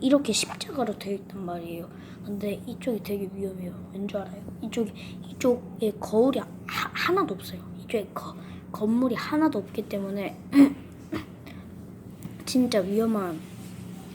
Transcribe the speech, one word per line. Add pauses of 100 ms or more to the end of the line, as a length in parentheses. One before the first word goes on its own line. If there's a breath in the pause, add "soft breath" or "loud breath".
이렇게
십자가로
되어
있단
말이에요. (360 loud breath)
근데 (120)
이쪽이
되게
위험해요. (180)
왠
줄
알아요? (200)
이쪽이, (360 loud breath)
이쪽에
거울이
하-, (200)
하나도
없어요. (180)
이쪽에
거-, (380 loud breath)
건물이
하나도
없기
때문에 (120)
<clears throat>
진짜
위험한. (760)